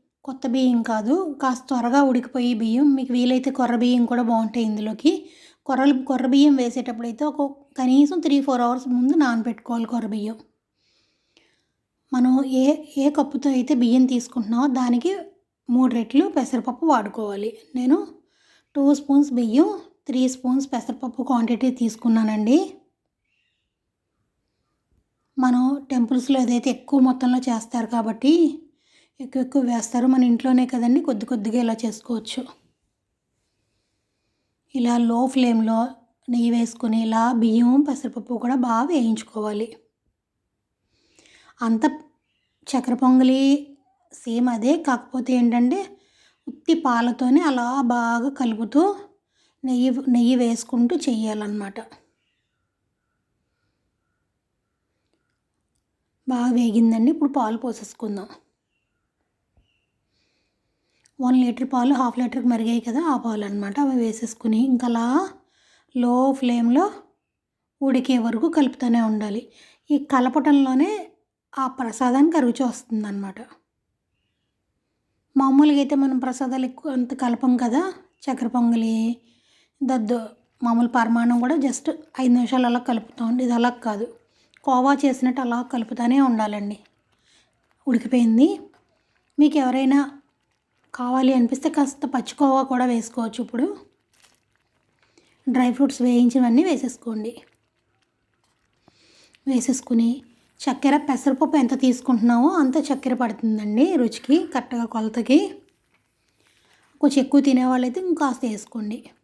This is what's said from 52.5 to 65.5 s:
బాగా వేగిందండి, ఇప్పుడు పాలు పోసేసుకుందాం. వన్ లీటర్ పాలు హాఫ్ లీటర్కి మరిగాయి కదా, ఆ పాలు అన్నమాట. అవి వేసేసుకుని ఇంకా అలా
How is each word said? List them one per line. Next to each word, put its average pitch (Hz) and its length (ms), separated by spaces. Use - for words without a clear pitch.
బాగా 247 260
వేగిందండి, 226 580
ఇప్పుడు 285 200
పాలు 226 260
పోసేసుకుందాం. 214 720
వన్ 254 200
లీటర్ 247 320
పాలు 254 220
హాఫ్ 247 240
లీటర్కి 247 300
మరిగాయి 226 320
కదా, 240 200
ఆ 311 160
పాలు 214 280
అన్నమాట. 202 360
అవి 269 160
వేసేసుకుని 220 640
ఇంకా 247 280
అలా 240 440